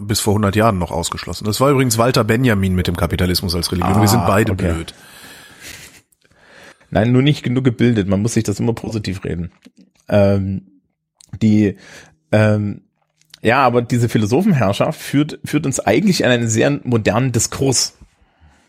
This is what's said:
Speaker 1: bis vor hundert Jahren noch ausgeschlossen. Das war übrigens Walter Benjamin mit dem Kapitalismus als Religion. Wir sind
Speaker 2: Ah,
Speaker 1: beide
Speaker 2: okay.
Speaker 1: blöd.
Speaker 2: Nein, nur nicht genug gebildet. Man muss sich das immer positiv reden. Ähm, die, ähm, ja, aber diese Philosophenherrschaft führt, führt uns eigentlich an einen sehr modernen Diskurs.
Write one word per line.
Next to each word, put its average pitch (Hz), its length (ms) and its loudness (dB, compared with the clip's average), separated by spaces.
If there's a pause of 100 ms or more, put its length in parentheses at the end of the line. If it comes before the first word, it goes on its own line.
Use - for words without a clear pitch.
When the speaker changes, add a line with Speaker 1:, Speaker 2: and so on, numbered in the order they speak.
Speaker 1:
bis 104 180 -4
vor 104 160 0
hundert 101 220 0
Jahren 107 220 2
noch 87 120 -4
ausgeschlossen. - 540 -8
Das 107 160 -2
war 135 100 4
übrigens 131 260 2
Walter 120 280 2
Benjamin 107 500 2
mit 90 140 0
dem 87 80 -2
Kapitalismus 90 580 -2
als 85 160 -4
Religion. 92 300 0
Wir 107 80 4
sind 98 140 2
Speaker 2:
Ah, 87 40 0
Speaker 1:
beide 107 240 2
Speaker 2:
okay. 92 220 -2
Speaker 1:
blöd. 82 220 -8 (2000)
Speaker 2:
Nein, 113 220 0
nur 127 100 4
nicht 147 200 0
genug 127 220 -2
gebildet. 117 440 2
Man 98 140 0
muss 113 120 -2
sich 110 100 0
das 101 160 -4
immer 117 120 0
positiv 107 520 -8
reden. 85 260 -8 (580)
Ähm, 98 720 0 (640)
die, 107 340 4 (540)
ähm, 107 520 0 (600)
ja, 123 200 4
aber 123 200 4
diese 117 260 0
Philosophenherrschaft 127 920 0
führt, 151 440 -2
führt 147 220 -4
uns 139 140 -4
eigentlich - 440 2
an 127 60 2
einen 117 180 0
sehr 113 220 2 (140)
modernen 117 480 0
Diskurs. - 640 -2 (720)